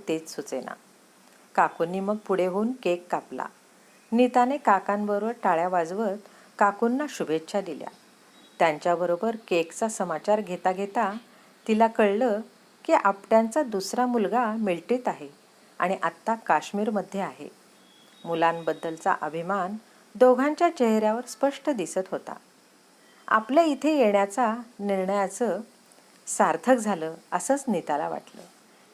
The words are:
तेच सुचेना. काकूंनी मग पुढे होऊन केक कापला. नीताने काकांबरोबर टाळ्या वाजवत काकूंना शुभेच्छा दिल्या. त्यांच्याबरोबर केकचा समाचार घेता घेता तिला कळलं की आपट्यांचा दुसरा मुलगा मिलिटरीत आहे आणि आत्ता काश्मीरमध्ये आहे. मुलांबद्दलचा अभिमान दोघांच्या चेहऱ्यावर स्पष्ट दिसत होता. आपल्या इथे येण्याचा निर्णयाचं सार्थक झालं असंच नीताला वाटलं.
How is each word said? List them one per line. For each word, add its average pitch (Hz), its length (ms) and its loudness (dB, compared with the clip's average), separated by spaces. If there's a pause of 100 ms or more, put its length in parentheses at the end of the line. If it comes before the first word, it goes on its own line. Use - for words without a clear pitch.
तेच 160 220 -4
सुचेना. - 440 -10 (800)
काकूंनी 175 460 0
मग 202 160 -2
पुढे 185 300 0
होऊन 208 260 0 (100)
केक - 280 -2
कापला. 151 360 -6 (640)
नीताने 247 440 4
काकांबरोबर 208 760 0 (100)
टाळ्या 175 260 2
वाजवत 185 480 -2 (420)
काकूंना 233 500 2
शुभेच्छा 160 520 -4
दिल्या. 135 280 -10 (680)
त्यांच्याबरोबर 175 800 0 (120)
केकचा 175 400 -2
समाचार 202 520 -2
घेता 180 320 -2
घेता 196 440 -4 (520)
तिला 220 180 4
कळलं 220 540 2 (440)
की 320 80 0
आपट्यांचा 226 720 2
दुसरा 233 440 -2
मुलगा 226 460 0
मिलिटरीत 220 560 -2
आहे 151 200 -6 (500)
आणि 185 240 0
आत्ता - 320 -4
काश्मीरमध्ये 202 840 -2
आहे. 147 280 -10 (760)
मुलांबद्दलचा 165 960 0
अभिमान 180 560 -4 (380)
दोघांच्या 277 640 4
चेहऱ्यावर 220 520 2
स्पष्ट - 420 -2
दिसत 190 400 -4
होता. - 240 -8 (920)
आपल्या 254 360 4
इथे 294 340 2
येण्याचा 214 580 2 (220)
निर्णयाचं 196 840 -2 (680)
सार्थक 196 480 2
झालं 175 400 -2 (180)
असंच 269 360 -2
नीताला 160 400 0
वाटलं. - 340 -12 (520)